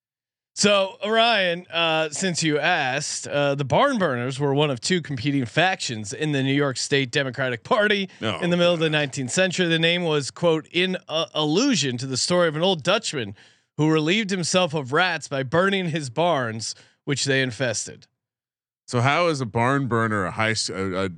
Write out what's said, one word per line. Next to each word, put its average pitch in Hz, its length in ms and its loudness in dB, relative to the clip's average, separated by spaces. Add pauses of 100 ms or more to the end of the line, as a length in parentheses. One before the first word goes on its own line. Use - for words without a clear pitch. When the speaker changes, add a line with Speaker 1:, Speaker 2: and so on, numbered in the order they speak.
(540)
Speaker 1:
So, 196 420 2 (100)
Ryan, 214 680 2
uh, 160 380 0
since 170 320 -2
you 147 160 2
asked, 147 680 -2
uh, 143 280 0
the 139 100 -4
barn 233 340 2
burners 131 400 -2
were 143 140 0
one 147 180 2
of 123 100 -4
two 180 200 0
competing 139 460 -2
factions 127 680 -2
in 151 200 -2
the 135 100 0
New 135 100 2
York 139 240 0
State 135 340 0
Democratic 131 540 -4
Party 208 460 2 (100)
Speaker 2:
Oh, 110 200 -2
Speaker 1:
in 175 100 0
the 175 80 2
middle 175 160 4
of 160 60 -2
the 165 60 2
Speaker 2:
God. 156 60 0
Speaker 1:
nineteenth 139 380 -2
century. 185 380 0
The 165 100 2
name 170 260 2
was, 147 260 0
quote, 160 400 0
"in, 185 280 0 (100)
uh, 156 260 -4
allusion 151 640 2
to 131 80 -6
the 131 120 -4
story 175 300 2
of 151 80 -4
an 160 60 -2
old 180 200 0
Dutchman 151 520 -2 (440)
who 151 100 4
relieved 170 420 2
himself 180 440 0
of 135 180 -4
rats 165 360 0
by 135 140 -4
burning 185 460 0
his 147 220 -6
barns, 127 640 -2 (300)
which 143 200 -2
they 135 160 2
infested." 127 680 -4 (800)
Speaker 2:
So 123 140 0
how 151 280 2
is 147 120 0
a 127 60 -4
barn 127 400 0
burner 107 400 0
a 87 60 -6
high 110 180 0
s-, - 180 -2
a, 95 500 -2